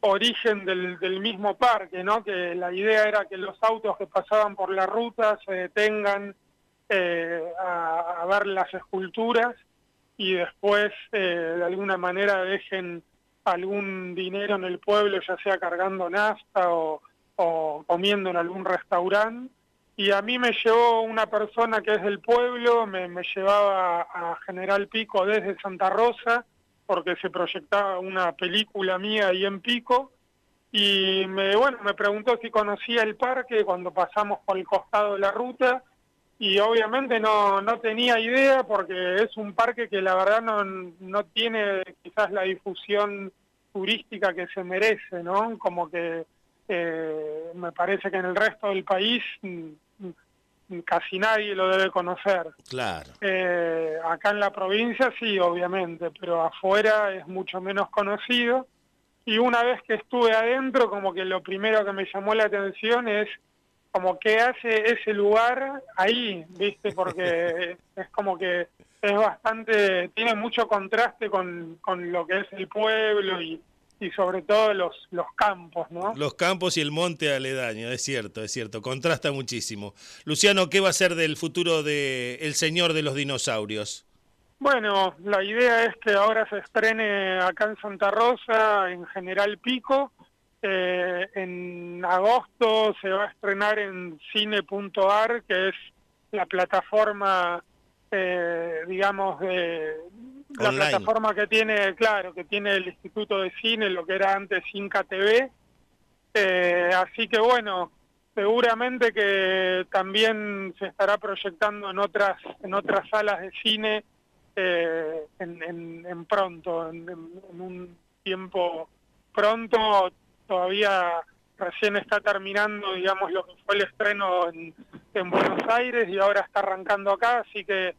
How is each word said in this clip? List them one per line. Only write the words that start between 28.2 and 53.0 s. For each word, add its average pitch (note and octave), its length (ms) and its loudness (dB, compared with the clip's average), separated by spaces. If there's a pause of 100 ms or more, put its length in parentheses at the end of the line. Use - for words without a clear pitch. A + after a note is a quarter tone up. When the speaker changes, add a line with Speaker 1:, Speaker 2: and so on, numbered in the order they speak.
Speaker 1:
película F#3 640 -2
mía G#3 320 0
ahí F#3+ 160 2
en G3 160 -2
Pico, B3 500 0 (600)
y F#3+ 560 2
me, G3 280 2
bueno, B3+ 280 4
me G3+ 100 0
preguntó G#3 480 0
si A3+ 80 -8
conocía G#3+ 540 0
el G#3+ 120 -2
parque B3 480 0
cuando F3+ 280 -2
pasamos G3+ 540 -2
por F#3+ 120 0
el F#3 80 -6
costado G#3 480 0
de G3 60 -4
la G3 120 2
ruta, B3 520 0 (540)
y G3 220 2
obviamente A3+ 580 2
no, G#3 440 4
no A3+ 180 0
tenía A#3 400 2
idea, C4 440 4
porque F#3 600 0
es A3 140 -4
un G#3 160 -8
parque A#3 340 0
que G3 140 -2
la F#3+ 140 2
verdad G3+ 260 4
no, G#3+ 240 0
no F#3 640 -6
tiene G#3+ 540 -2 (220)
quizás G3 280 -2
la G3 100 -2
difusión G3+ 880 -4 (400)
turística G3 640 -2
que F3 140 -6
se F#3+ 140 -10
merece, F#3 640 -2
¿no? G#3 340 -2
Como F3 320 -4
que, E3 360 -6 (420)
eh, D#3+ 840 -6
me F3 180 -8
parece F#3 400 -2
que F#3+ 60 -2
en F#3 80 -2
el F3+ 100 -2
resto G#3+ 320 0
del F#3+ 160 -2
país, G#3 400 0 (200)
mm, E3+ 260 -10 (300)
mm, - 840 -16
casi F3 380 -4
nadie G#3+ 360 0
lo F#3 140 2
debe F#3+ 200 2
conocer. F3+ 580 0 (200)
Speaker 2:
Claro. A2 540 -6